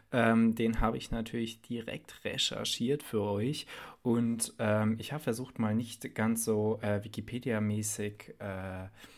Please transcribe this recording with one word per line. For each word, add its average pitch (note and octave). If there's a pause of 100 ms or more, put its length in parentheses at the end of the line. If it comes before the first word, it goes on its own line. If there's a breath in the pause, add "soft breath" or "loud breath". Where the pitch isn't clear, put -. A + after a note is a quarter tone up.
(120)
Ähm, A2+
den A2+
habe A2+
ich -
natürlich A#2
direkt -
recherchiert A#2
für G#2+
euch G#2 (340 loud breath)
und, A#2
ähm, G#2+
ich A2
habe D3
versucht, B2
mal G#2+
nicht -
ganz A2+
so, G#2+
äh, G#2
Wikipedia-mäßig, G#2+
äh, F#2+ (300 loud breath)